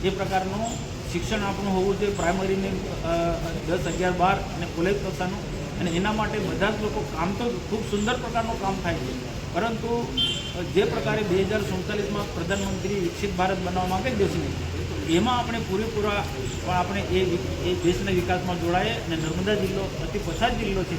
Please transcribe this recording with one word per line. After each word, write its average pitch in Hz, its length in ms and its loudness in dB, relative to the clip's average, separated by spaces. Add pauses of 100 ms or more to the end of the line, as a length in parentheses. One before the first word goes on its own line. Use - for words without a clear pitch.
એ 190 60 4
પ્રકારનું 190 800 -2 (220)
શિક્ષણ 208 300 0
આપણું 196 320 0
હોવું 190 240 4
જોઈએ. 202 160 2
પ્રાઇમરીને, 190 540 2
અ, 170 460 -2 (500)
દસ, 175 220 0
અગિયાર, 175 260 0
બાર 180 240 4
અને - 300 -4
કોલેજ 185 300 2
કક્ષાનું, 185 440 -2 (400)
અને 180 100 0
એના 185 220 2
માટે 214 260 0
બધા 180 320 2
જ 208 120 -2
લોકો 208 180 0
કામ 160 320 -2
તો 240 120 -2 (260)
ખૂબ 208 200 0
સુંદર 214 260 2
પ્રકારનું 226 440 -2
કામ 190 220 0
થાય 170 120 0
છે, 131 200 -4 (400)
પરંતુ 226 380 0 (840)
જે 196 100 6
પ્રકારે 214 380 0
બે 185 200 2
હજાર 202 200 2
સુડતાલીસમાં 202 720 -2
પ્રધાનમંત્રી 196 600 0
વિકસિત 190 420 0
ભારત 185 220 2
બનાવવા 180 280 0
માંગે 190 240 0
છે 226 80 0
દેશને, 160 300 2 (680)
એમાં 240 240 4
આપણે 226 200 0
પૂરેપૂરા 208 640 0 (420)
પણ 180 60 0
આપણે 180 280 0
એ 185 240 2
વિ-, 170 460 0
એ 185 120 2
દેશના 180 280 2
વિકાસમાં 180 500 2
જોડાઈએ 180 320 2
અને 226 240 -2
નર્મદા 185 380 2
જિલ્લો 190 280 0 (200)
અતિ - 160 -2
પછાત 226 400 0
જિલ્લો 220 240 2
છે - 160 -2